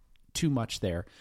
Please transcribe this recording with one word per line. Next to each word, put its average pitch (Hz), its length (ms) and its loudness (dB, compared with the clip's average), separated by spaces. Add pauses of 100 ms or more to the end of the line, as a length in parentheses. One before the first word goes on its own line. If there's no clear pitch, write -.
(340)
too 165 160 2
much 120 320 0
there. 87 240 0 (160)